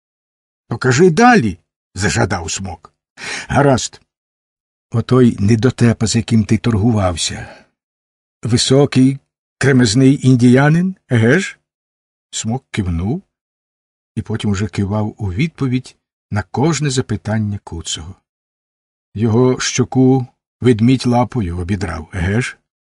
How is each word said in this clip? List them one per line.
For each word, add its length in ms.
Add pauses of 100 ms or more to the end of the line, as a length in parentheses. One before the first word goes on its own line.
(680)
"Покажи 420
далі", 480 (360)
зажадав 560
Смок. 420 (560)
"Гаразд. 520 (920)
Отой 480
недотепа, 680
з 100
яким 280
ти 140
торгувався. 1040 (800)
Високий, 760 (400)
кремезний 680
індіянин, 680 (120)
еге 300
ж?" 200 (720)
Смок 400
кивнув 520 (920)
і 60
потім 280
уже 160
кивав 520
у 140
відповідь 640 (340)
на 120
кожне 480
запитання 720
Куцого. 500 (1000)
"Його 460
щоку 680 (340)
ведмідь 460
лапою 520
обідрав, 540
еге 280
ж? 160 (300)